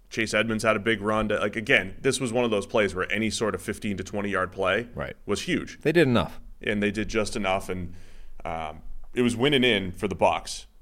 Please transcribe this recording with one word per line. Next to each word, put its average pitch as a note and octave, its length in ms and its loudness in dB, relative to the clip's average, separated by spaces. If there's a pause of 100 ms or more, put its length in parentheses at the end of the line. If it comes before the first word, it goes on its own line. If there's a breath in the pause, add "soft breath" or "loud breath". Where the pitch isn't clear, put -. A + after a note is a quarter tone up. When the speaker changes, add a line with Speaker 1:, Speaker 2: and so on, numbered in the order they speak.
(100)
Speaker 1:
Chase A2+ 240 0
Edmonds A2 300 2
had A2 120 4
a G#2 40 -2
big A2 200 0
run. G#2+ 300 0
To, G#2 100 2
like, G2+ 160 -2
again, G#2 460 2
this C3+ 180 2
was B2 100 -2
one B2 140 2
of A#2 60 2
those G2+ 160 0
plays G2+ 280 2
where F2+ 160 -2
any G#2+ 200 0
sort G#2 240 -2
of F2 80 -6
fifteen G2+ 340 -4
to F2+ 80 -6
twenty G2+ 240 -4
yard F#2 240 -2
play F#2+ 420 0
Speaker 2:
Right. C#2 300 -8
Speaker 1:
was - 180 -2
huge. - 380 -4
Speaker 2:
They D#3 120 0
did D#3+ 140 8
enough. A#2 340 2 (220)
Speaker 1:
And G#2 200 0
they G#2 80 4
did G#2 180 -2
just G#2+ 280 0
enough, F#2+ 320 0
and, F2+ 240 -6 (500 soft breath)
um, D#2+ 380 -6 (320)
it B2+ 80 0
was A#2 160 2
winning C3 280 4
in F#2+ 280 2
for - 160 -2
the F#2 80 -4
Bucs. - 480 0 (180)